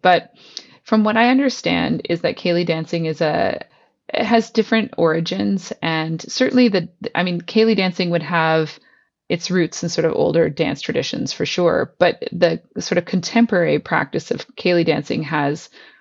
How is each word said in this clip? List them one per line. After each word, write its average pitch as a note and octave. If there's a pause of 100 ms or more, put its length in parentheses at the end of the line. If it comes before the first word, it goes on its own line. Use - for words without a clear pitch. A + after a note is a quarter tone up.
but F3 (500)
from A3
what G#3+
I A#3+
understand F3
is E3+
that -
ceilidh F3
dancing E3
is D#3+
a, - (480)
it -
has A3+
different A3
origins. E3+ (120)
And D#3+
certainly B3+
the, F#3 (240)
I F3
mean, F3+
ceilidh A3
dancing F#3
would E3+
have D#3+ (480)
its F3
roots F3
in E3+
sort E3
of D#3
older E3
dance D3
traditions -
for -
sure. -
But -
the E3+ (160)
sort F3
of F3
contemporary F3+
practice -
of -
ceilidh F3
dancing D3+
has, D3 (320)